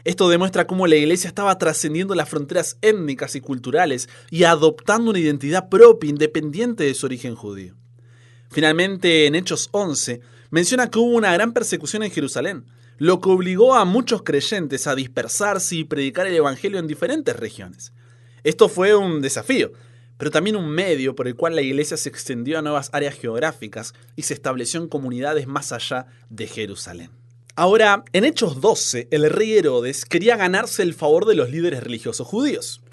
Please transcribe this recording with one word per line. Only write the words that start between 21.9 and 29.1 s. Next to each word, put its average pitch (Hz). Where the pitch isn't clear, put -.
se -
extendió 127
a 156
nuevas 147
áreas 143
geográficas 120
y 151
se -
estableció 131
en 165
comunidades 135
más 135
allá 123
de 107
Jerusalén. 90
Ahora, 202
en 196
Hechos 147
doce, 127